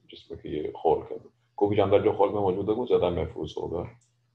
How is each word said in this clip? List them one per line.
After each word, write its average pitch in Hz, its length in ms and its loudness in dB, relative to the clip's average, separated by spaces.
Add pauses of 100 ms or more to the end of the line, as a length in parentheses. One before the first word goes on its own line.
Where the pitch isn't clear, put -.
जिसमें - 320 -18
कि 82 80 -14
ये 76 240 -6 (120)
hall 76 160 2
के - 140 -12
अंदर। - 140 -16 (260)
कोई 101 140 2
भी 101 60 -2
जानदार 101 260 6
जो 101 100 4
hall 98 180 2
में 104 120 -2
मौजूद 98 280 0
है, 110 60 0
वो 120 100 -4
ज़्यादा 90 240 2
महफूज 80 480 -6
होगा 82 320 -6 (460)